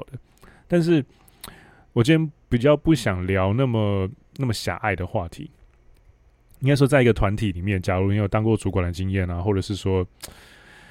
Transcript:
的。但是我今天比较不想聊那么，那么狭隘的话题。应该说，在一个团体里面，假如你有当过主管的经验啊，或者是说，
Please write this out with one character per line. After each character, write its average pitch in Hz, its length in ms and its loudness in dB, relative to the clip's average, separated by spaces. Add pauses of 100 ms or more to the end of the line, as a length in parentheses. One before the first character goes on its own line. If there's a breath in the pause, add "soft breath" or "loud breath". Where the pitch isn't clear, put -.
的。 127 80 -16 (480 soft breath)
但 175 160 2
是 160 220 2 (880 loud breath)
我 120 100 2
今 156 160 4
天 160 140 0 (160)
比 120 100 0
较 143 200 4
不 160 180 2
想 90 320 -2
聊 95 240 2
那 131 160 2
么， 101 420 -2 (280)
那 135 80 -4
么 117 80 -2
狭 - 240 -6
隘 104 180 -4
的 90 100 -6
话 87 220 -6
题。 - 240 -16 (1120)
应 131 80 2
该 143 40 4
说， 139 140 4
在 135 140 4
一 123 40 4
个 117 60 6
团 104 240 0
体 107 160 -2
里 85 100 -8
面， 95 200 -2
假 92 180 -2
如 98 140 0
你 107 40 0
有 107 80 0
当 110 160 0
过 110 140 2
主 101 160 -4
管 92 140 -2
的 87 80 -4
经 92 180 -6
验 95 180 -2
啊， 87 120 -6
或 101 120 0
者 95 60 0
是 98 160 -6
说， 92 320 -2 (840 loud breath)